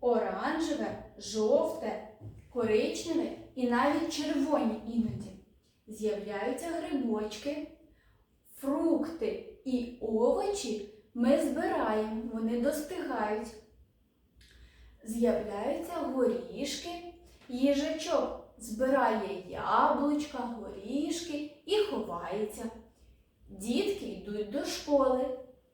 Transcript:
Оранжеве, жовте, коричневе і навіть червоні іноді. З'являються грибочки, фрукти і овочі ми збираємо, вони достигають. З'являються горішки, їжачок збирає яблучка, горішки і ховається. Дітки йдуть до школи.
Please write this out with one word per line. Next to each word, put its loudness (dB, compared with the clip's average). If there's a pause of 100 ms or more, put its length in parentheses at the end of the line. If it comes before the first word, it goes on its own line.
Оранжеве, 0 (140)
жовте, 2 (420)
коричневе 0 (240)
і 0
навіть 2
червоні 0
іноді. -2 (560)
З'являються -4
грибочки, -2 (880)
фрукти 0 (100)
і -2
овочі 2 (200)
ми 6
збираємо, 0 (100)
вони 0
достигають. -2 (1600)
З'являються 0
горішки, 0 (580)
їжачок 0 (140)
збирає 2
яблучка, 2
горішки -4
і 2
ховається. -2 (840)
Дітки 0
йдуть -6
до -2
школи. 2 (360)